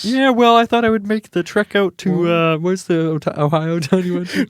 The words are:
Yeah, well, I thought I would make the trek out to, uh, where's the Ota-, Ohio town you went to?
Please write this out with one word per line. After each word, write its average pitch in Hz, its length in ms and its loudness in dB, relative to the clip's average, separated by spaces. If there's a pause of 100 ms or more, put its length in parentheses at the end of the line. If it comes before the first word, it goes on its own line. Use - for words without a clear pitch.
Yeah, 262 280 0
well, 233 240 4
I 233 100 6
thought 233 200 0
I 226 40 2
would 220 180 -2
make 214 240 -4
the 175 120 -2
trek 208 320 -4
out 202 240 0
to, 175 320 -2
uh, 165 260 2
where's 180 280 -4
the 170 140 0
Ota-, 160 400 -4
Ohio 160 400 0
town 185 260 0
you 180 100 -4
went 180 140 -6
to? 269 200 -2